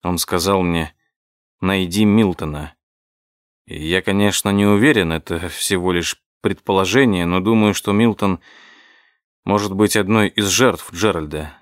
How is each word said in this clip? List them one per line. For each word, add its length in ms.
«Он 160
сказал 440
мне: 300
'Найди 440
Милтона.' 720
И 200
я, 160
конечно, 480
не 160
уверен, 460
это 360
всего 440
лишь 280
предположение, 880
но 120
думаю, 360
что 180
Милтон 480
может 280
быть 240
одной 340
из 180
жертв 440
Джеральда». 680